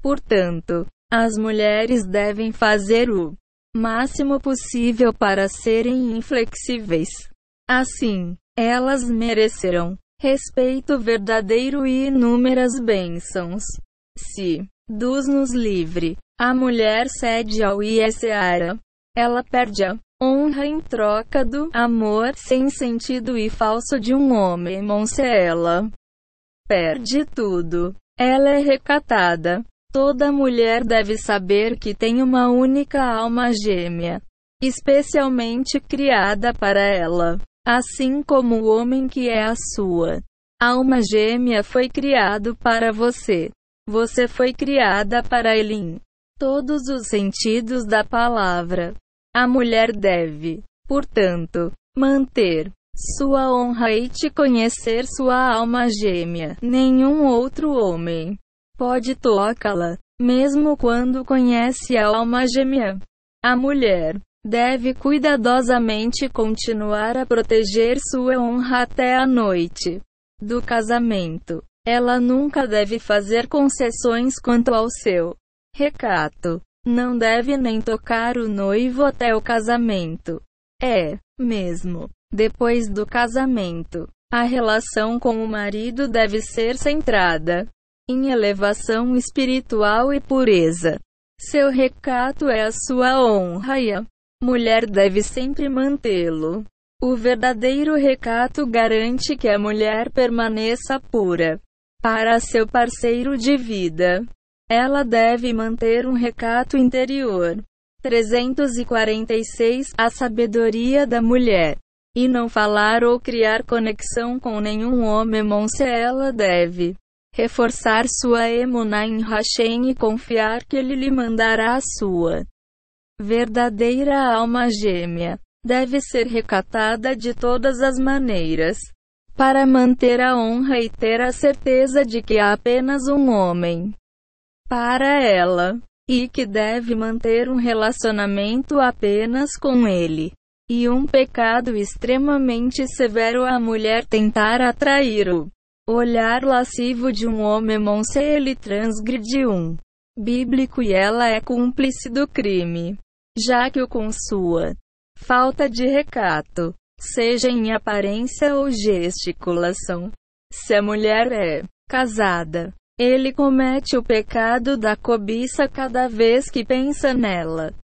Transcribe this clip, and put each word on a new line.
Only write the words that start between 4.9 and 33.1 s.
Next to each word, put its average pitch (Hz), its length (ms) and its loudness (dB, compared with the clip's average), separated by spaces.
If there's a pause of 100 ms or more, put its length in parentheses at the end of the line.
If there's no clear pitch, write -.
para 196 340 0
serem 226 720 -2
inflexíveis. 226 920 -2 (600)
Assim, 220 640 -2 (220)
elas 247 460 0
merecerão 220 920 0 (240)
respeito 262 800 0
verdadeiro 226 880 0
e 262 180 0
inúmeras 254 760 2
bênçãos. 185 840 -4 (520)
Se 180 480 -6 (240)
Deus 254 400 -2
nos 277 240 2
livre, 175 640 -2 (240)
a 247 140 2
mulher 240 540 0
cede 226 560 -2
ao 202 180 0
Yetzer 220 560 0
Hara. 180 420 0 (380)
Ela 240 260 0
perde 214 400 0
a 190 140 -2 (240)
honra 277 460 2
em 311 120 -4
troca 220 640 0
do 285 300 -2
amor 233 600 0
sem 262 340 0
sentido 247 680 -4
e 220 140 -2
falso 226 500 -2
de 226 140 0
um 269 180 4
homem. 185 540 0 (220)
Se 277 160 -2
ela 175 640 2 (800)
perde 180 580 0
tudo, 175 680 -2 (200)
ela 269 360 4
é 285 80 4
recatada. 220 1040 0 (260)
Toda 277 400 2
mulher 240 520 2
deve 220 340 2
saber 208 640 0
que 202 160 -6
tem 233 260 0
uma 254 260 4
única 262 560 2
alma 233 480 0